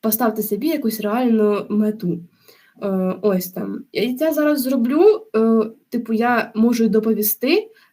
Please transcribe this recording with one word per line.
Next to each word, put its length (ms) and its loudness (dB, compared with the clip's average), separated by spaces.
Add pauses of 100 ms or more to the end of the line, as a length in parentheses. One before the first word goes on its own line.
Поставте 400 0
собі 260 -4
якусь 320 -2
реальну 680 0
мету. 500 -2 (640)
Е, 400 -2
ось 260 0
там. 440 -8
"Я 220 -2
це 180 0
зараз 300 0
зроблю", 640 2 (100)
е, 340 2 (180)
типу, 240 -6
я 420 0
можу 340 2
доповісти, 840 0 (220)